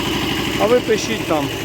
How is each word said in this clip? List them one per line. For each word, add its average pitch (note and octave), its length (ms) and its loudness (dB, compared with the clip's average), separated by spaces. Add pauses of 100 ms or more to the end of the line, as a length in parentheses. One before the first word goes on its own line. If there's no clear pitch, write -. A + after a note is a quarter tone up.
(600)
А G3 40 4
ви A#3+ 140 6
пишіть A3 480 -2
там. D3+ 180 0 (200)